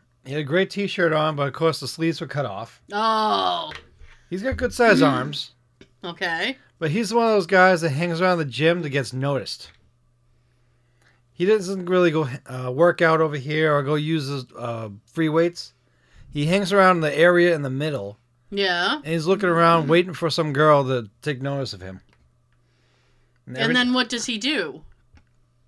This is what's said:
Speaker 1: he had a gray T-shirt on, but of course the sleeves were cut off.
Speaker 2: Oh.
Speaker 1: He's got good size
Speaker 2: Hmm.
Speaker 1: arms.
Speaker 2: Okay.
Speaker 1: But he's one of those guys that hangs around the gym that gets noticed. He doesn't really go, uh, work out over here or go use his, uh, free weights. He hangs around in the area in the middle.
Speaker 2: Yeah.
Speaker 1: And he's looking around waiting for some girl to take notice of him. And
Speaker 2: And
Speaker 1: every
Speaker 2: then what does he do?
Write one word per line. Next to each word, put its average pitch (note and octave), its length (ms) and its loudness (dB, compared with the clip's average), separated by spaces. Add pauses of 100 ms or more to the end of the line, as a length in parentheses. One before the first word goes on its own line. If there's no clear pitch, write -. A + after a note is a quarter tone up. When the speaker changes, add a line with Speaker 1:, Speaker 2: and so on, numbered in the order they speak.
(240)
Speaker 1:
he C3 80 -12
had D3+ 100 -4
a - 20 -8
gray F3 220 0
T-shirt F#3+ 480 -2
on, D3+ 220 0
but C#3+ 120 -2
of C3 60 -8
course D#3+ 260 0
the C3 80 -8
sleeves D#3+ 320 -4
were D#3+ 60 -8
cut C#3 200 -6
off. G#2 360 -12 (100)
Speaker 2:
Oh. G3+ 800 0 (560)
Speaker 1:
He's F#3+ 140 -8
got C4 160 -4
good A#3+ 160 -4
size A#3 240 6
Speaker 2:
Hmm. C4 80 6
Speaker 1:
arms. C#3 460 -4 (520)
Speaker 2:
Okay. F3+ 540 -4 (200)
Speaker 1:
But D#3+ 120 -4
he's G3+ 240 -2
one A#3 120 4
of A3 60 2
those G3 140 2
guys F#3 340 4
that E3 100 0
hangs E3 300 -2
around F#3 180 2
the D#3+ 60 -2
gym D#3 380 0
that D3 80 -6
gets B2+ 240 -4
noticed. C3 560 -6 (1600)
He F3 140 -6
doesn't F#3+ 400 0
really F3+ 240 4
go, D3+ 180 0 (180)
uh, B2+ 240 -8
work E3+ 320 2
out D#3+ 200 4
over D3+ 140 -2
here D3+ 380 0
or C#3+ 80 2
go C#3+ 120 -2
use D3+ 340 -2
his, C#3 160 -8 (120)
uh, A2+ 340 -8 (220)
free D#3+ 180 -2
weights. E3+ 420 -2 (580)
He D3 160 -2
hangs F#3 260 0
around F#3+ 240 6
in E3 60 0
the D3 140 -2
area F3 380 4
in D3 80 -2
the C3+ 80 -4
middle. C3 480 -6 (320)
Speaker 2:
Yeah. G3 460 -2
Speaker 1:
And C#4+ 100 -14
he's D#3+ 200 -2
looking F#3+ 220 2
around E3 400 4
waiting F3+ 260 4
for E3 160 -4
some D#3 220 -2
girl D3 320 6
to B2 260 -4 (120)
take C3 200 -6
notice C#3 300 -6
of F#2 80 -18
him. F#2 200 -16 (1500)
And B2+ 100 -14
Speaker 2:
And C3 80 -4
Speaker 1:
every C#3+ 100 2
Speaker 2:
then B3 180 2
what B3 160 0
does A#3+ 180 -6
he A3+ 120 -6
do? G3+ 440 -4 (840)